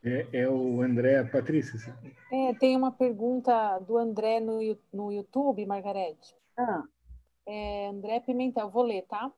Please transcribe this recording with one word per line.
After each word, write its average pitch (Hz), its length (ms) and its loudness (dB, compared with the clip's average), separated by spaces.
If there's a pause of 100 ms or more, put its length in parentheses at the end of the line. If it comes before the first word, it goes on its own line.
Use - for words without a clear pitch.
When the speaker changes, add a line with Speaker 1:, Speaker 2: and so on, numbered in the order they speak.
Speaker 1:
É, 123 300 -2
é 127 160 2
o 127 320 2
André. 127 440 4
Patrícia, 127 540 0
você 120 140 -14 (400)
Speaker 2:
É, 262 220 0
tem 262 220 4
uma 262 160 2
pergunta 240 880 2
do 214 180 0
André 220 400 0
no 220 240 -2
Yu-, 214 160 -2 (140)
no 202 200 -6
YouTube, 208 540 -2
Margarete. 196 720 -6 (200)
Speaker 3:
Ah. 220 280 -2 (640)
Speaker 2:
É, 208 420 -6
André 202 320 -4
Pimentel, 247 500 -2
vou 233 140 2
ler, 208 240 -2
tá? 220 300 -6